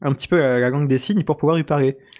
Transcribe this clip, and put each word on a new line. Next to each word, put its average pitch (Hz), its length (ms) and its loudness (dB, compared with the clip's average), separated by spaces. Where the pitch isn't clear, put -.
un 139 120 -2
petit - 140 -8
peu 180 100 2
la, 127 220 2
la 123 100 2
langue 143 180 -2
des 131 120 2
signes 202 240 -2
pour 147 140 -2
pouvoir 160 200 0
lui 160 60 -2
parler. 139 340 0